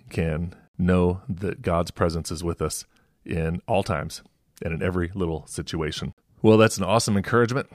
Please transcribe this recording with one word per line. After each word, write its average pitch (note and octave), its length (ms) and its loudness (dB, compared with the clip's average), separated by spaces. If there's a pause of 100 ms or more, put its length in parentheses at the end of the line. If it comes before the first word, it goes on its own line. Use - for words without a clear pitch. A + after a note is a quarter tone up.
can E2 440 -2 (240)
know F2+ 520 2
that F#2+ 320 -6
God's E2+ 300 0
presence E2 380 -2
is E2 140 -8
with E2+ 180 -4
us - 240 -6 (380)
in E2 440 -4
all - 160 0
times D#2+ 380 -6 (400)
and D#2+ 120 -4
in D#2 100 -6
every F2+ 300 -2
little E2 340 -4
situation. D#2 640 -6 (280)
Well, A2 160 8
that's A2 200 6
an G2 60 -2
awesome G#2 320 2
encouragement, A#2 600 0